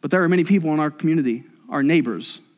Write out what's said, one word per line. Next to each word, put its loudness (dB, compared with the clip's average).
But -6
there 2
are 2
many 4
people 0
in 0
our -2
community, -2
our -2
neighbors 0